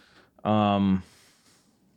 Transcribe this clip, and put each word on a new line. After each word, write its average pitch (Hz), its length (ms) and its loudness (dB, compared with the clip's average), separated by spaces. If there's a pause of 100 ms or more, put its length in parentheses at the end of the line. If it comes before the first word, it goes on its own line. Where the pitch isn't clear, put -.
(440)
Um, 101 580 0 (960)